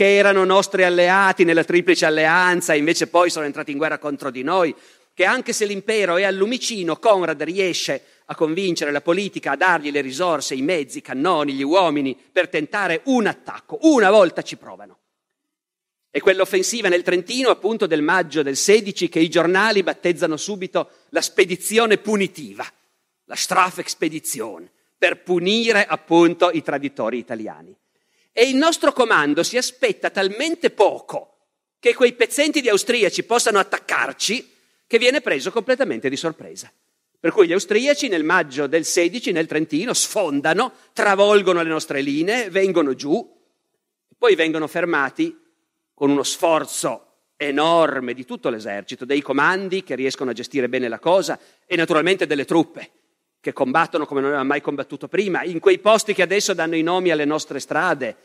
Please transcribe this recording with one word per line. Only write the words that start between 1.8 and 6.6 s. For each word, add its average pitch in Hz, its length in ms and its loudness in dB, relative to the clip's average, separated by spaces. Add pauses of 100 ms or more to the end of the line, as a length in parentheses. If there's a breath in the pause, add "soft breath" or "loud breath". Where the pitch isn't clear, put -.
Alleanza 170 680 2
e 151 60 4
invece 160 300 0
poi 175 200 4
sono 160 160 -4
entrati 147 260 -8
in 139 60 -6
guerra 156 220 -2
contro 143 320 -8
di 127 120 -10
noi, 170 320 0 (380 soft breath)
che 180 140 2
anche 240 260 -2
se 208 140 -2
l'impero 202 500 -2
è 190 60 2
al 196 140 0
Lumicino, 196 600 -4